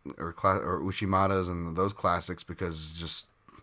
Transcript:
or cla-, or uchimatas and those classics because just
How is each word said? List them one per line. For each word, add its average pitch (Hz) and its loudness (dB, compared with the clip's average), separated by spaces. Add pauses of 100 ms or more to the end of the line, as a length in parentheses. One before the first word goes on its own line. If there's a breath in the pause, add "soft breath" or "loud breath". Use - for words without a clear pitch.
(200)
or 85 -6
cla-, 95 2
or 87 0
uchimatas 95 2
and 85 -4
those 95 2
classics 87 0
because 80 -6
just 82 -4 (380 loud breath)